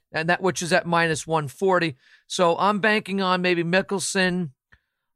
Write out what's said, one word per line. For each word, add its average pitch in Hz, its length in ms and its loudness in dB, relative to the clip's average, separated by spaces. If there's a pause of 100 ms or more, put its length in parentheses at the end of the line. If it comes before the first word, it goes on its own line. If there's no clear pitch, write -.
(120)
and 160 180 -4
that, 180 120 2
which 185 200 -2
is 175 120 -2
at 175 120 2
minus 165 400 0
one 160 220 -2
forty. 170 480 0 (320)
So 170 300 2
I'm 202 220 0
banking 208 420 0
on 185 200 0
maybe 175 220 0
Mickelson, 185 840 0 (680)